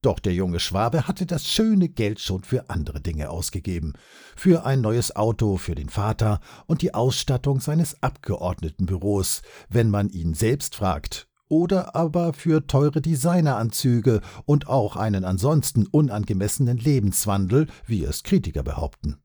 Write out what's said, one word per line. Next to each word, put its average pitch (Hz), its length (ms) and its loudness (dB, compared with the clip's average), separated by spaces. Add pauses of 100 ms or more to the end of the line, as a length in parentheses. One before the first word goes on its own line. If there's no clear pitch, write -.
Doch 104 180 2
der 92 140 0
junge 87 260 0
Schwabe 110 480 0
hatte 180 180 -4
das 165 220 -4
schöne 214 400 2
Geld 107 320 -2
schon 95 240 -6
für - 260 -4
andere 76 300 -6
Dinge 76 280 -6
ausgegeben. 82 680 -6 (420)
Für 175 280 4
ein 135 160 2
neues 113 360 0
Auto 107 400 0
für 90 180 -6
den 73 140 -8
Vater 107 500 0 (280)
und 160 160 0
die - 120 -2
Ausstattung 131 640 0
seines 156 460 -2
Abgeordnetenbüros, 92 1400 -2 (260)
wenn 113 220 2
man 101 200 2
ihn 82 240 -2
selbst 113 420 -2
fragt. - 500 -4 (220)
Oder 175 480 0
aber 165 380 0
für 156 340 0
teure 143 320 2
Designeranzüge 127 1200 2 (240)
und 143 240 2
auch 107 260 0
einen 104 300 0
ansonsten 110 640 2
unangemessenen 117 880 0
Lebenswandel, 107 920 2 (180)
wie 104 200 -2
es - 180 -4
Kritiker 80 400 0
behaupten. - 640 -6